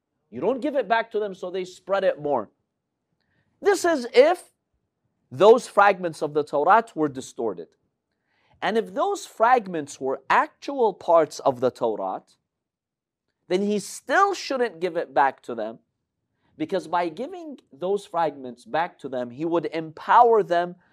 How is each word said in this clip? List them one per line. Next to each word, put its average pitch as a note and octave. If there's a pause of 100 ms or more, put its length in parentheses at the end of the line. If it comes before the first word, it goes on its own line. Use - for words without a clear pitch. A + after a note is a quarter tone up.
(300)
You G#3+
don't A3
give C#4
it B3
back A3+
to G#3
them G#3
so F3+
they F#3
spread F#3
it F3
more. C#3 (1120)
This F#4
is C#4+
if D4+ (880)
those G3+
fragments F#3
of D3+
the D3+
Torah F3 (100)
were D3+
distorted. A#2 (960)
And G3
if F#3
those F4
fragments F#3+
were C3
actual B3
parts E3
of B2+
the B2
Torah, G2+ (1200)
then F#3
he G#3
still F4+
shouldn't A#3+
give E3+
it C3+
back C3+
to B2
them, A2+ (800)
because D#3+
by F3
giving D4+ (160)
those F#3
fragments C#3+
back D#3+
to C#3
them, B2
he C3
would E3
empower G3
them F3 (180)